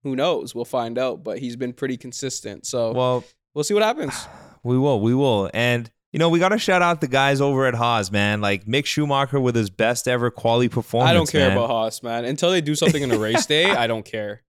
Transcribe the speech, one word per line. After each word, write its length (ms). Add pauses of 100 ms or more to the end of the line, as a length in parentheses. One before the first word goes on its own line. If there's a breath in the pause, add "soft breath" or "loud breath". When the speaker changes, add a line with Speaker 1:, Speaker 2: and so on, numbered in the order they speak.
Speaker 1:
Who 120
knows? 400
We'll 100
find 320
out, 260
but 140
he's 180
been 180
pretty 240
consistent. 680
So 280
Speaker 2:
Well, 300 (300)
Speaker 1:
we'll 100
see 120
what 80
happens. 320
Speaker 2:
<sighs> 480
We 140
will, 220
we 140
will. 400
And, 380 (200)
you 60
know, 120
we 100
gotta 180
shout 240
out 200
the 60
guys 340
over 260
at 80
Haas, 360
man. 300
Like, 240
Mick 200
Schumacher 540
with 160
his 140
best 380
ever 240
quali 360
performance, 440
Speaker 1:
I 20
don't 180
care 180
Speaker 2:
man. 80
Speaker 1:
about 120
Haas, 320
man. 240
Until 240
they 120
do 120
something 300
in 80
a 80
race 260
day, 260
Speaker 2:
<laughs> 0
Speaker 1:
I 160
don't 180
care. 440